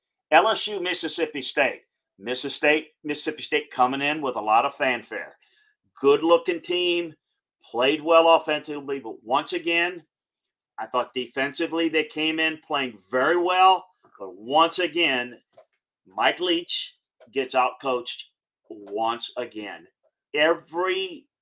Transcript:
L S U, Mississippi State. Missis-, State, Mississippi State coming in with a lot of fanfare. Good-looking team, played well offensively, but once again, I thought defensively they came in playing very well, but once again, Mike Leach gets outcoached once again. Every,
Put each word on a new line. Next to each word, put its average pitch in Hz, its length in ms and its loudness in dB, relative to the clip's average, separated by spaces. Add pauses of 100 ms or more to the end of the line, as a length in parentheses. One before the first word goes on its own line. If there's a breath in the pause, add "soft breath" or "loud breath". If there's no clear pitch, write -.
(300)
L 175 180 8
S 202 200 -2
U, 202 120 -6
Mississippi 170 640 -4
State. 127 400 -2 (360)
Missis-, 131 360 -6
State, 151 380 0 (120)
Mississippi 151 380 -8
State 151 280 -4
coming 127 300 0
in 147 220 -2
with 127 140 -4
a 107 40 -6
lot 110 240 4
of 139 100 -2
fanfare. 113 640 -4 (640)
Good-looking 165 640 4
team, 175 520 -2 (480)
played 139 380 0
well 165 360 6
offensively, 147 640 -4
but 113 220 -14
once 139 300 -2
again, 170 500 -2 (760)
I 110 80 -8
thought 123 260 -2
defensively 143 800 -4
they 156 140 0
came 160 340 -4
in 156 280 -2
playing 135 320 -4 (120)
very 139 260 2
well, 185 480 4 (340)
but 95 160 -14
once 147 440 2
again, 143 600 -2 (680)
Mike 110 340 0
Leach - 560 -4 (360)
gets 131 220 -4
outcoached 123 680 -2 (480)
once 110 640 -4
again. 104 500 -10 (480)
Every, 170 920 0 (160)